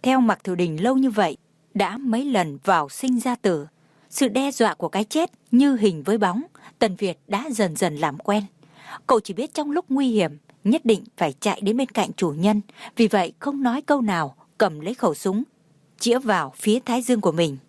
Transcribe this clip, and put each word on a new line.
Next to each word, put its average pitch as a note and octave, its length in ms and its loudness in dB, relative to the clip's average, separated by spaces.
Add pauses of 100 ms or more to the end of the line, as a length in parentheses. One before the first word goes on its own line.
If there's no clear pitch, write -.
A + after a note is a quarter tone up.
Theo C4 180 2
Mạc A3+ 240 2
Thiệu F#3 100 -4
Đình F3 280 -2
lâu C4 140 2
như C4 140 2
vậy, G3 260 0 (380)
đã G3 240 -2
mấy B3+ 260 -2
lần F3 400 -2
vào E3 240 2
sinh B3+ 320 -2
ra B3 160 -2
tử. D#3+ 300 -2 (440)
Sự C4 180 0
đe C4 220 0
dọa A3 240 0
của E3 140 -6
cái G3+ 160 -2
chết D#4+ 260 -2 (200)
như C4+ 260 6
hình F#3+ 260 2
với G3+ 160 0
bóng, G3+ 240 0 (360)
Tần G#3 180 2
Việt F#3 220 -4 (100)
đã G3+ 220 -4
dần G3 260 -2
dần E3 200 -2
làm D3+ 220 -2
quen. G#3 260 0 (600)
Cậu A#3+ 140 4
chỉ G3+ 140 -10
biết B3+ 200 -8
trong D4 160 -4
lúc E4 180 -2
nguy C4+ 200 0
hiểm, E3+ 300 0 (260)
nhất C4+ 200 2
định G#3+ 200 2 (120)
phải D3 240 -2
chạy - 200 0
đến G#3 160 0
bên C4 120 -2
cạnh G3+ 280 -2
chủ E3+ 140 0
nhân, G3 300 2 (360)
vì A3+ 120 4
vậy F3+ 300 0
không C#4+ 240 -4
nói B3+ 200 0
câu C#4+ 180 0
nào, F3 360 -2 (220)
cầm E3 220 0
lấy F#3+ 140 -6
khẩu F3+ 200 0
súng, G3+ 280 -2 (560)
chĩa A#3+ 200 0
vào F#3+ 380 -2
phía A3 240 0
thái B3 220 -2
dương A#3+ 180 0
của F3 120 0
mình. D#3 240 0 (120)